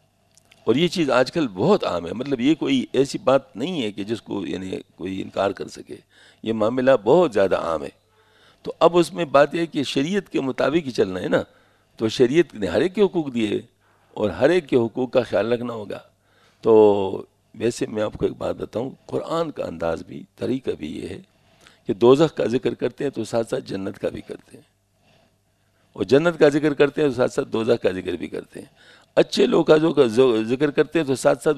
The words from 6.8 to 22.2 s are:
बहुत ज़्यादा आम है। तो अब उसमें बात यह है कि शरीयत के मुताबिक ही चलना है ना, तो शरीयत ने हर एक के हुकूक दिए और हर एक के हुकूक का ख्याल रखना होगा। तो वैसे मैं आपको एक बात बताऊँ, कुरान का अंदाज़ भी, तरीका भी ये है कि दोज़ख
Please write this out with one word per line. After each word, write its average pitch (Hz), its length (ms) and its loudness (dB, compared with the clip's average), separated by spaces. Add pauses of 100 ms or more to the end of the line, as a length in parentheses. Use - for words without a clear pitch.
बहुत 135 340 4
ज़्यादा 95 240 2
आम 80 260 -4
है। 69 80 -10 (760)
तो - 180 -8
अब 170 120 4
उसमें 170 380 0
बात 143 220 4
यह 165 60 -2
है 170 60 -2
कि 156 180 -4
शरीयत 170 440 -2
के 156 120 -4
मुताबिक 135 440 -2
ही 131 60 -6
चलना 95 300 -2
है 123 80 -6
ना, 165 160 0 (540)
तो 113 100 -2
शरीयत 131 460 2
ने 104 120 -6
हर 95 160 0
एक 185 100 -2
के 214 80 -4
हुकूक 170 300 0
दिए 107 340 -2 (520)
और 104 140 0
हर 110 200 2
एक 175 160 0
के 139 100 0
हुकूक 120 360 -2
का 127 100 2
ख्याल 104 300 -2
रखना 120 200 -6
होगा। 101 320 -12 (600)
तो 104 640 4 (260)
वैसे 117 320 -4
मैं 107 160 -4
आपको 104 240 -4
एक - 120 -4
बात 87 180 -6
बताऊँ, 113 400 -8 (120)
कुरान 156 420 -4
का - 140 -10
अंदाज़ 82 400 -6
भी, - 200 -16 (140)
तरीका 120 340 -4
भी - 180 -8
ये - 180 -10
है 90 80 -12 (720)
कि 117 80 0
दोज़ख 139 380 6